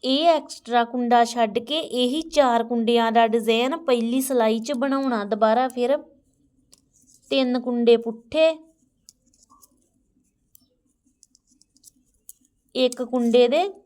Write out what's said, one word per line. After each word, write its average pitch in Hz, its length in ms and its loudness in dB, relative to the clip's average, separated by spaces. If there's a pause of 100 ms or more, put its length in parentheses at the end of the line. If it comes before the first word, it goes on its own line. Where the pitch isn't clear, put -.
ਇਹ 277 240 2
ਐਕਸਟਰਾ 240 560 0
ਕੁੰਡਾ 240 400 2
ਛੱਡ 226 340 -2
ਕੇ 254 200 -6
ਇਹੀ 254 440 -2
ਚਾਰ 247 420 0
ਕੁੰਡਿਆਂ 233 480 0
ਦਾ 233 140 4
ਡਿਜ਼ਾਈਨ 233 500 0
ਪਹਿਲੀ 247 440 -2
ਸਿਲਾਈ 226 400 0
'ਚ 233 120 -8
ਬਣਾਉਣਾ। 262 520 -2
ਦੁਬਾਰਾ 220 440 2
ਫਿਰ 254 280 -2 (1300)
ਤਿੰਨ 254 300 0
ਕੁੰਡੇ 240 360 2
ਪੁੱਠੇ, 285 600 -2 (4000)
ਇੱਕ 254 280 -2
ਕੁੰਡੇ 240 460 2
ਦੇ 330 200 0 (180)